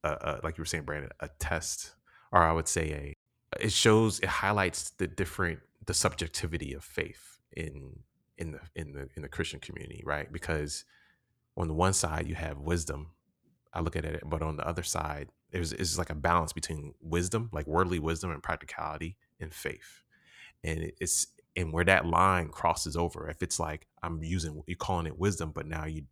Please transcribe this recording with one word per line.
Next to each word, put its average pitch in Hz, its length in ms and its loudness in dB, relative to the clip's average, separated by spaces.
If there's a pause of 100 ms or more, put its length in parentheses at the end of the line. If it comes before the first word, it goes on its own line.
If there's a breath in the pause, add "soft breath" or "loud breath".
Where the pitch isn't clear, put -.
a, 78 40 2
a, 73 340 -2
like 80 160 -2
you 80 40 -4
were 78 40 -4
saying, 78 180 -4
Brandon, 76 260 -6 (100)
a 73 80 -6 (100)
test, - 560 -4 (380 soft breath)
or 90 100 10
I 80 100 8
would 82 160 2
say 78 240 2
a, - 720 -10
it 107 80 4
shows, 110 480 8
it 95 80 0
highlights 98 640 2
the - 160 -2
different, 85 540 -2 (260)
the - 80 -2
subjectivity 80 800 0
of 69 100 -12
faith - 540 -8 (140)
in, 69 480 -10 (380)
in 80 140 -6
the, 73 80 -12 (140)
in 76 180 -8
the, 69 240 -10
in 76 60 -8
the 71 60 -10
Christian - 320 -6
community, - 440 -12
right? 73 280 -4
Because 76 520 -4 (720 soft breath)
on 87 120 0
the 78 60 0
one 92 180 6
side, 80 360 0
you 85 60 -2
have 78 240 -4
wisdom. 76 540 -2 (600)
I 87 80 -2
look 80 160 0
at 78 80 -2
it, 78 220 -4
but 78 160 -2
on 78 140 -2
the 76 100 -4
other 85 160 -2
side, 73 480 -4 (200)
there's, 85 220 -2
it's 82 260 -2
like 87 120 -2
a - 40 -2
balance 82 380 4
between 76 480 -8
wisdom, 90 520 0
like 76 140 -4
worldly 87 320 4
wisdom 82 320 -2
and 73 120 -6
practicality 78 720 -6 (240)
and 82 140 -8
faith. - 480 -10 (640 loud breath)
And 80 160 -2
it, - 200 -6
it's, - 280 0 (260)
and 85 180 0
where 85 120 4
that 95 200 8
line 87 440 6
crosses 82 480 0
over, 78 340 0
if 78 120 -6
it's - 160 -2
like, 78 280 -4 (160)
I'm 80 200 -4
using, 80 440 -2
you're 85 100 -6
calling 87 300 0
it 78 120 -6
wisdom, 85 360 2
but 73 120 -4
now 80 200 -4
you're 80 260 -4